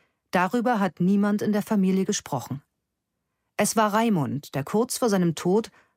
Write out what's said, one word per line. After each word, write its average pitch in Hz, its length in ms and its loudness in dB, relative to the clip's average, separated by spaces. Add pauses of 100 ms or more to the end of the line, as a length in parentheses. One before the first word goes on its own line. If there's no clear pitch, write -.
(300)
darüber 214 500 0
hat 190 200 -2
niemand 202 420 2
in 208 120 0
der 202 100 0
Familie 190 420 2
gesprochen. - 560 -6 (960)
Es 208 180 0
war 214 180 2
Raimund, 165 600 0
der 139 100 -2
kurz - 360 -2
vor 247 100 2
seinem 180 240 2
Tod 196 380 0 (260)